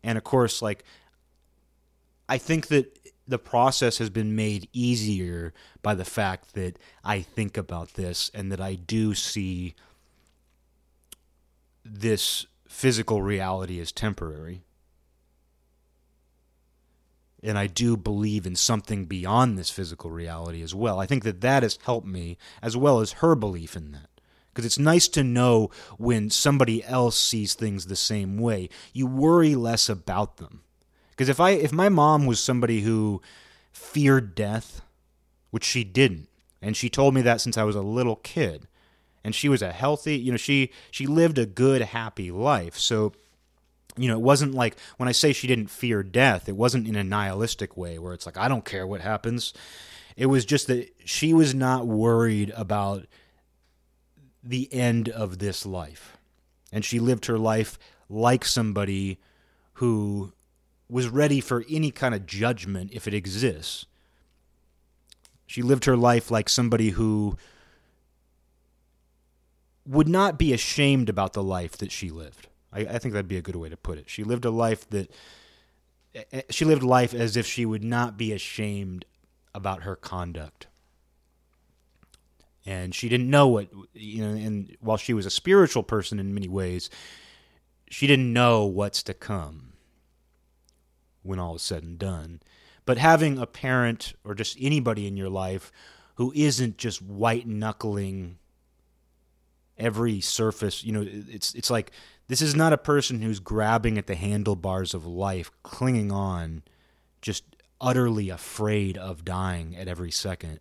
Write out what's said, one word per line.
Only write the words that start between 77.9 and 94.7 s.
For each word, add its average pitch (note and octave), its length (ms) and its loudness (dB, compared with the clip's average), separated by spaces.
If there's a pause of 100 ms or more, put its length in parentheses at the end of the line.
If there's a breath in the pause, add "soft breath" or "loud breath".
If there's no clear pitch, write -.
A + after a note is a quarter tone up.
be G#2+ 160 -4
ashamed G2+ 720 -8 (500)
about F#2+ 280 -6
her F#2 120 -8
conduct. E2+ 720 -12 (2000)
And F#2 280 -8
she - 140 -6
didn't B2 220 2
know C#3+ 180 8
what, G#2+ 220 2 (240)
you G#2+ 320 -8
know, G#2+ 80 -4
and G#2+ 480 -6
while A2 160 0
she - 160 -2
was G2+ 120 0
a G2 60 -6
spiritual F3+ 520 4
person G#2 360 -4
in G2 140 -4
many G2 160 -6
ways, F2+ 400 -4 (1000 loud breath)
she - 180 -4
didn't C3 260 4
know A#2 320 6
what's G2 380 -2
to F#2+ 100 -10
come D2+ 600 -10 (1500)
when F#2 160 -6
all E2+ 160 -6
is E2+ 60 -12
said E2 220 -6
and E2+ 140 -14
done. E2+ 440 -8 (440 soft breath)
But B2 120 2
having D#3 400 6
a A#2+ 100 -4
parent B2 640 -2 (100)
or G#2 120 -8
just G#2+ 240 -6
anybody B2 480 0